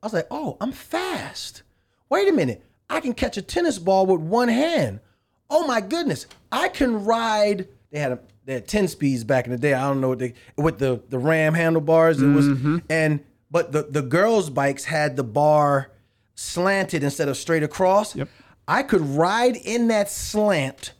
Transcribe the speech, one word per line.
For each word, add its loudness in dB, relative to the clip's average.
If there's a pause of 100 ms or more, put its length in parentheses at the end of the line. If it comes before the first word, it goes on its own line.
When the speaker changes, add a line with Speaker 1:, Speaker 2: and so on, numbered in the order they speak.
Speaker 1:
was -8
like, -2
Oh, -6
I'm -4
fast. -8 (460)
Wait 2
a 4
minute. 0 (260)
I -4
can -4
catch -4
a -6
tennis -2
ball 2
with 2
one 0
hand. 0 (500)
Oh 2
my 0
goodness, -4 (240)
I 0
can 0
ride. 2 (240)
They -6
had 0
a, -6 (260)
they -6
had -6
ten 2
speeds -2
back 0
in -8
the -4
day. 0
I 0
don't 0
know 2
what -2
they, -4 (240)
with 0
the, 0
the -4
Ram 2
handlebars. 4
It 4
was, 6
Speaker 2:
Mm-hmm. 0 (120)
Speaker 1:
and, 0 (260)
but 0
the, -2
the -4
girls' 2
bikes -2
had -2
the -2
bar 2 (440)
slanted -2
instead -2
of -4
straight -2
across. 2
Speaker 2:
Yep. -8 (400)
Speaker 1:
I 0
could 2
ride 2
in -2
that 0
slant. -2